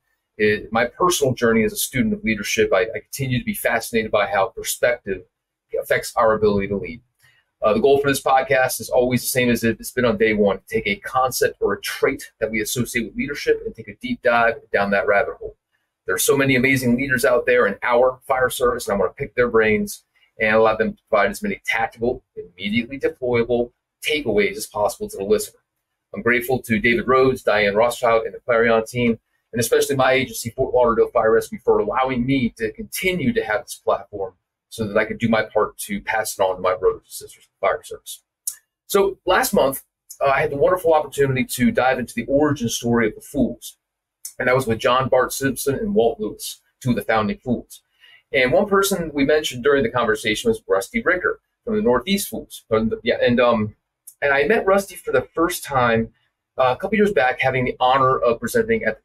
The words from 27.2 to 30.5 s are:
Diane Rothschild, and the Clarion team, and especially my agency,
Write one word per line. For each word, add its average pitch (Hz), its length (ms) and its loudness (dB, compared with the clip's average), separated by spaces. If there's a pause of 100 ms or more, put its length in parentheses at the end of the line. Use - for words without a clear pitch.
Diane 104 320 2
Rothschild, 117 480 2
and 101 100 -10
the - 60 -14
Clarion 113 460 2
team, 120 340 0 (320)
and 120 80 -4
especially 143 340 2
my 131 180 2
agency, 120 380 -2